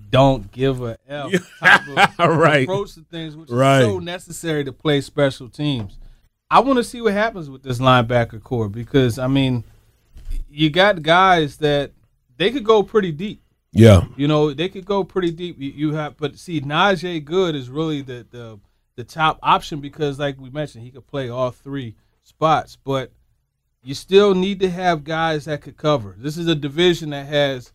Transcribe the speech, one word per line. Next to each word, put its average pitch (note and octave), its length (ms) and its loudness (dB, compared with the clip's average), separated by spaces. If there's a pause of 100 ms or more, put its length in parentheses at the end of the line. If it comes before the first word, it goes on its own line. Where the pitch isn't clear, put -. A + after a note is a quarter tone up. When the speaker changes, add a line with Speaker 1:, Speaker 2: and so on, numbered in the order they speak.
(100)
Speaker 1:
don't B2+ 420 4
give B2+ 300 -2
a A#2 160 -10 (100)
F C#3+ 240 -10 (180)
Speaker 2:
<laughs> - 100 -20
Speaker 1:
type F3+ 280 4 (320)
of E3+ 180 4
Speaker 2:
Right. D3+ 240 4
Speaker 1:
approach G3 320 -4
to E3 60 -20 (100)
things, D#3+ 260 -12
which D#3+ 140 -18
Speaker 2:
Right. C3+ 300 4
Speaker 1:
is A#2+ 60 4
so F#2+ 120 -2
necessary E3 680 -6
to C3+ 80 -10
play C#3+ 280 -2
special C3+ 480 -4
teams. C3+ 500 -6 (520)
I E3 100 4
wanna B3+ 240 2
see A#3+ 180 -14
what G#3+ 100 2
happens G3+ 380 -4
with C3+ 120 -18
this B2+ 160 -6
linebacker B2 640 2
core A2+ 280 -4
because, A#2+ 480 0
I B2+ 80 -4
mean, C3 380 0 (840)
you D3+ 220 0
got F3+ 320 2
guys E3+ 560 2
that C#3+ 340 0 (460)
they F#3+ 120 0
could A#3+ 140 -6
go G#3+ 180 4
pretty F#3+ 300 0
deep. F3 300 -10 (300)
Speaker 2:
Yeah. G#2 340 8 (100)
Speaker 1:
You C#3+ 120 0
know, D3+ 260 2
they E3 160 -4
could F#3 160 -16
go G3 180 0
pretty F3 260 -2
deep. E3 300 -10
You, C#3 120 -8
you D3 200 -2
have, D3+ 240 -6
but C#3 220 -8
see, D#3+ 240 -6
Najee E3+ 600 0
Good E3 320 -2
is B2+ 140 -8
really D3+ 320 -4
the, B2 300 -14
the, A#2 280 -16 (380)
the A#2 80 -12
top D#3 380 -2
option D#3 380 -2
because, C#3+ 380 -6
like C#3 220 -6
we C3 80 -18
mentioned, B2+ 360 -12
he B2 60 -18
could A#2+ 160 -20
play C3+ 220 -8
all B2 220 -4
three C3+ 460 -12 (260)
spots. - 600 -2
But C3+ 300 -6 (720)
you C3 120 -12
still G3 400 4
need F#3+ 260 -2
to F#3 100 0
have F3 340 -2
guys D#3+ 400 -2
that D3+ 160 -6
could C3+ 160 -20
cover. B2 420 -2
This D3+ 200 -8
is E3+ 80 -4
a E3 80 2
division D#3 560 0
that C#3 160 -10
has C#3+ 480 -2